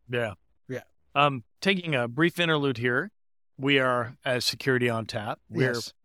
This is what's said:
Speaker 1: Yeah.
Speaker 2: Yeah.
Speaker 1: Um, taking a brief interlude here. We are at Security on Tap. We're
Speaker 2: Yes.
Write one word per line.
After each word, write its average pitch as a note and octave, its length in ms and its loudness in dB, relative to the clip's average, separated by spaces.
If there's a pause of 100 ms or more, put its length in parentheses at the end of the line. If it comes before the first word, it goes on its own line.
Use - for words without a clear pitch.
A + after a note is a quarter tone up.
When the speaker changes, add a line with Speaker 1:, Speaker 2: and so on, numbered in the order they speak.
Speaker 1:
Yeah. A#2 240 -2 (340)
Speaker 2:
Yeah. B2+ 140 -10 (340)
Speaker 1:
Um, C#3+ 280 2 (180)
taking F3 340 0
a A#2+ 140 0
brief D#3 300 0
interlude D3 380 2
here. B2 340 0 (460)
We C#3 220 4
are B2 460 0
at B2 180 0
Security B2 460 0
on A2+ 160 -2
Tap. A2+ 340 -8 (100)
We're C3 260 0
Speaker 2:
Yes. - 180 -8 (120)